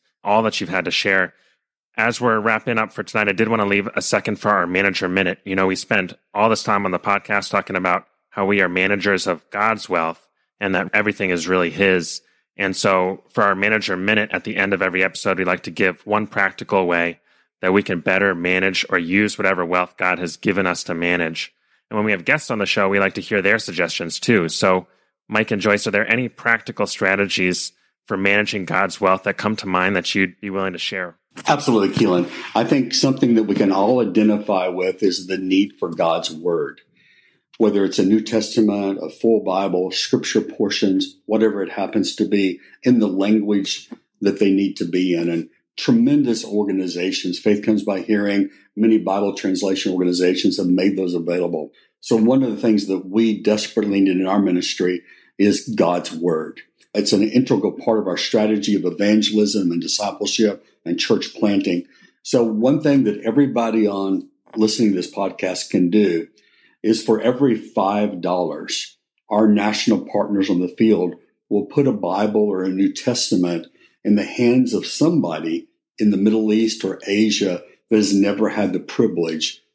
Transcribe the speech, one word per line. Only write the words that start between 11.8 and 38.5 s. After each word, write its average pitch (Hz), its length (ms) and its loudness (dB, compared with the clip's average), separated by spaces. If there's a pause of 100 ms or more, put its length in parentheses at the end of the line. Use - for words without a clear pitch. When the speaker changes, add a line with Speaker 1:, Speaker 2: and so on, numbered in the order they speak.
Speaker 1:
And 98 200 -4
so 95 520 0
for - 140 -2
our 101 120 4
manager 104 420 -2
minute 107 360 0
at - 120 -6
the 107 120 -6
end 98 180 0
of 92 80 -2
every 92 200 0
episode, 95 360 -2
we 92 60 -2
like 90 200 -2
to 92 60 -10
give 90 360 -2
one 107 200 -2
practical 95 600 -2
way 85 340 -2 (420)
that 92 100 2
we 101 100 4
can 90 180 -4
better 95 340 0
manage 92 560 0
or 92 80 0
use 98 400 0
whatever 95 260 0
wealth 90 320 -2
God 90 220 -2
has 87 180 -8
given 98 300 0
us 87 180 -2
to 87 100 -6
manage. 85 580 -4 (380)
And 110 60 -6
when 107 80 0
we 107 80 0
have 92 120 -4
guests 143 260 -2
on 117 80 -2
the 98 80 0
show, 98 220 0
we 98 120 0
like 98 140 0
to 101 60 -6
hear 101 220 -2
their 104 160 2
suggestions 85 640 -6
too. 95 280 2
So, 92 380 0 (420)
Mike 110 220 0
and 104 100 -2
Joyce, 101 260 0
are 110 40 -4
there 104 200 -2
any 120 180 0
practical 113 580 -2
strategies 95 840 -2 (340)
for 104 100 -4
managing 101 480 0
God's 92 360 -2
wealth 95 240 2
that 98 120 -2
come 107 200 -2
to - 100 -12
mind 92 280 0
that 87 200 -2
you'd 95 260 -2
be 101 100 -10
willing 95 220 -4
to 85 60 -12
share? 90 380 -8 (300)
Speaker 2:
Absolutely, 117 480 2
Keelan. 90 340 2 (280)
I 113 80 2
think 131 280 0
something 131 420 2
that 110 100 4
we 101 100 0
can 98 160 2
all 104 300 2
identify 104 680 2
with 90 340 -2
is 92 240 0
the 92 120 -4
need 95 400 0
for 90 120 -4
God's 82 420 0
word, 80 480 -4 (800)
whether 101 260 4
it's - 140 -2
a 92 80 2
New 107 160 4
Testament, 104 800 0